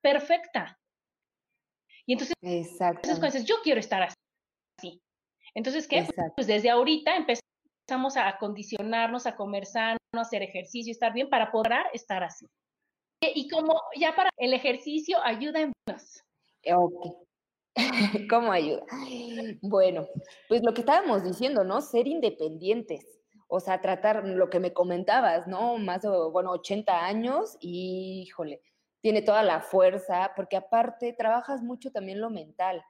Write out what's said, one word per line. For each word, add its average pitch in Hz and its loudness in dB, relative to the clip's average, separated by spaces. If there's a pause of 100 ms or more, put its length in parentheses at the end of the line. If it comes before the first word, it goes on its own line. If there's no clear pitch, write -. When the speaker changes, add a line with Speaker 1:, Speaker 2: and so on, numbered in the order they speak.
Speaker 1:
perfecta. 285 2 (1300)
Y 247 0
entonces, 247 -2
Speaker 2:
Exacto. 175 -2
Speaker 1:
entonces - 0
cuando 277 0
dices, 233 -2
"Yo 453 4
quiero 277 2
estar 190 0
así". - -12 (540)
Entonces, 262 -4
¿qué? 311 2
Pues, - -6
Speaker 2:
Exacto. 165 -4
Speaker 1:
pues, 240 -2
desde 208 2
ahorita 302 4
empezamos 269 -4
a 196 0
condicionarnos, 226 -4
a 220 -4
comer 202 -6
sano, 226 -2 (180)
a 233 -2
hacer 226 -4
ejercicio, 226 -10
estar 226 0
bien 269 -2
para 220 2
poder 226 2 (200)
estar 190 -4
así. - -12 (760)
Y 294 -2
como 320 2 (180)
ya 320 0
para 381 2
el 247 0
ejercicio, 302 0
ayuda 277 -2
en 285 -2 (140)
menos. - -14 (400)
Speaker 2:
Eh, 170 2
ok. 175 0 (500)
<laughs> 214 0
¿Cómo 233 4
ayuda? 156 0 (800)
Bueno, 185 2 (400)
pues 226 4
lo 226 4
que 240 -4
estábamos 269 4
diciendo, 208 0
¿no? 196 0
Ser 247 2
independientes. 190 -2 (280)
O 185 0
sea, 185 -2
tratar 196 2
lo 185 2
que 180 2
me 180 -2
comentabas, 180 2
¿no? 226 -2
Más 185 -4
de, 214 -2 (220)
bueno, 185 0
ochenta 180 0
años 247 -2
y, 185 -8
híjole, 151 -10 (400)
tiene 214 2
toda 214 4
la 165 2
fuerza, 185 2
porque 190 -4
aparte 233 0
trabajas 240 -2
mucho 247 -10
también 196 -6
lo 226 -6
mental. 180 -6